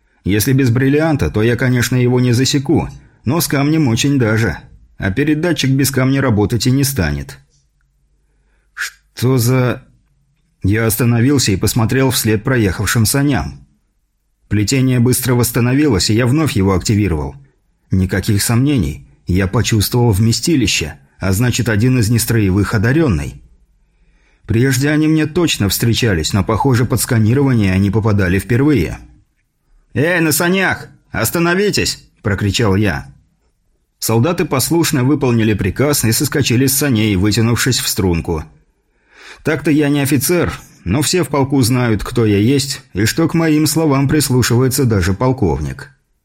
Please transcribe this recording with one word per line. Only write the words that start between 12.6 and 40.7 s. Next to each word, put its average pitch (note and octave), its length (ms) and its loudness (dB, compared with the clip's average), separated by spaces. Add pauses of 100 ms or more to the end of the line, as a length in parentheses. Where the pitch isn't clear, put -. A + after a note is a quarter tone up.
саням. C3 580 -2 (840)
Плетение B2+ 500 0
быстро B2 360 2
восстановилось, A#2+ 760 0
и G#2+ 40 2
я A#2+ 120 2
вновь D3 260 0
его F#2+ 220 2
активировал. E2+ 640 -2 (560)
Никаких G2 500 0
сомнений, A#2+ 640 0 (200)
я F#2 200 0
почувствовал A#2 640 0
вместилище, A2 880 0 (220)
а F#2+ 120 0
значит, A#2 360 0
один B2 300 2
из A2 120 2
нестроевых G#2 640 2
одаренный. A2 680 0 (1040)
Прежде C3 440 0
они D3+ 160 2
мне D#3 200 2
точно D#3 420 0
встречались, G2+ 640 0
но, G2+ 100 2
похоже, A#2+ 420 0
под B2 160 -2
сканирование A#2 720 2
они G2 180 2
попадали G2+ 480 0
впервые. A#2+ 600 0 (960)
"Эй, E3+ 260 0
на D#3+ 100 2
санях! F3+ 580 -2 (220)
Остановитесь!" – E3+ 1000 -2 (120)
прокричал G2+ 540 0
я. F2+ 300 -2 (920)
Солдаты D3+ 460 0
послушно D3+ 600 0
выполнили B2 500 2
приказ A2+ 500 -2
и A2+ 80 2
соскочили C3+ 540 0
с C3+ 100 0
саней, A2 400 0
вытянувшись A2+ 640 0
в - 100 -6
струнку. E2+ 560 -2 (960)
Так-то D#3+ 280 -2
я C#3+ 180 2
не C#3+ 120 0
офицер, D3 520 0 (320)